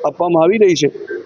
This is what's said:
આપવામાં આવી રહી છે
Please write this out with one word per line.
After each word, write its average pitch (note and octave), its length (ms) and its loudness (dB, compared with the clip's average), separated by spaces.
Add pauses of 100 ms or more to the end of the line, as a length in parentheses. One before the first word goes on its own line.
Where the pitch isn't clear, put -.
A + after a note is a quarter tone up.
આપવામાં E3 380 0
આવી F#3+ 160 2
રહી F#3+ 160 4
છે C#3+ 140 0 (380)